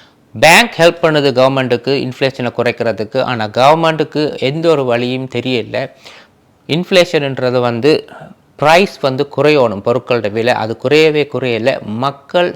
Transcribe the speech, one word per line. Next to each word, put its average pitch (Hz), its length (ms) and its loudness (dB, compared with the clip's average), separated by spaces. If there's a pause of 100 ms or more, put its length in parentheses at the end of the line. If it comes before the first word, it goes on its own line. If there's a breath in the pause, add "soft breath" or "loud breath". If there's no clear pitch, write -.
(440 loud breath)
பேங்க் 196 380 4
ஹெல்ப் 170 240 2
பண்ணுது 147 340 2
கவர்மெண்ட்டுக்கு 131 560 0 (100)
இன்ஃப்ளேஷனை 127 540 -4
குறைக்கிறதுக்கு. 113 640 -4 (100)
ஆனா 110 160 -4 (120)
கவர்மெண்ட்டுக்கு 156 640 2 (280)
எந்த 165 240 -2
ஒரு 139 180 -2
வழியும் 127 440 -4
தெரியல. 117 440 -4 (920 loud breath)
இன்ஃப்ளேஷன்ன்றது 143 840 0 (100)
வந்து 120 220 0 (680)
பிரைஸ் 170 340 4 (120)
வந்து 131 180 -2 (120)
குறையணும், 135 500 2
பொருட்களோட 120 500 -2
விலை 113 180 0 (100)
அது 110 100 -6 (100)
குறையவே 151 480 2
குறையல. 123 380 -2 (340)
மக்கள் 175 520 -2